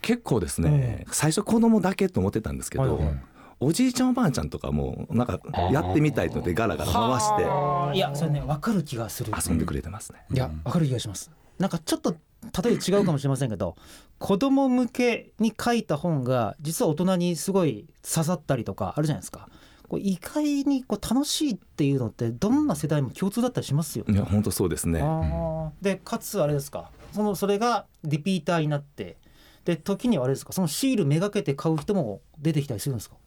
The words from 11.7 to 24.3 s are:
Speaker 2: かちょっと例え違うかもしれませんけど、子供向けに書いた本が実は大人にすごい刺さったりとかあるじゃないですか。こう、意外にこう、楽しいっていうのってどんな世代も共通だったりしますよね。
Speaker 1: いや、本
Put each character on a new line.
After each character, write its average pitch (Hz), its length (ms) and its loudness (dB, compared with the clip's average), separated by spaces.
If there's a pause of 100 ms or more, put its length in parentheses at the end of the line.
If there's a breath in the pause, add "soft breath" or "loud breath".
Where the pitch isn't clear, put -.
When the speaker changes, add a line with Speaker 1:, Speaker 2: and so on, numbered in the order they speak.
Speaker 2:
か 165 80 -4
ち - 140 -4
ょ 320 60 0
っ - 20 -12
と 165 160 -2 (480)
例 240 80 4
え - 40 6
違 196 260 2
う - 20 4
か 151 80 2
も 139 60 2
し 135 60 -4
れ 139 40 2
ま 135 80 2
せ 135 100 0
ん 113 40 -2
け 104 80 -4
ど、 90 180 -4 (420 loud breath)
子 196 200 0
供 269 320 4
向 247 180 2
け 240 500 -2
に 220 140 2 (100)
書 240 120 2
い 226 100 0
た 147 140 -2
本 151 260 0
が 120 380 0
実 170 240 -2
は - 20 4
大 147 60 2
人 185 220 2
に 175 200 0
す 190 160 -4
ご 185 140 4
い 110 200 -4 (160)
刺 - 220 -2
さ 180 100 0
っ - 80 -6
た 139 140 0
り 113 80 -4
と 98 100 -6
か 92 220 -4
あ 147 60 -2
る 156 40 0
じ 151 60 0
ゃ 104 40 0
な - 20 -8
い - 20 -8
で - 60 -16
す - 40 -12
か。 - 200 -16 (380 loud breath)
こ - 100 -4
う、 - 20 -2
意 196 180 -2
外 294 460 -2
に 277 200 0
こ 214 180 -4
う、 - 120 -2
楽 285 120 2
し 302 240 0
い - 20 -
っ 180 40 -2
て - 280 -4
い 139 120 4
う - 20 0
の 120 80 -2
っ 107 60 -4
て 117 180 -2
ど 151 200 -2
ん 302 160 4
な 208 100 0
世 151 120 -4
代 147 140 2
も 120 80 -4
共 190 200 -4
通 233 120 -2
だ 254 60 2
っ - 40 0
た - 80 -2
り - 60 -8
し 135 80 -2
ま 160 80 2
す - 160 -6
よ 101 80 -6
ね。 104 80 2
Speaker 1:
い - 20 6
や、 101 80 4
本 101 180 2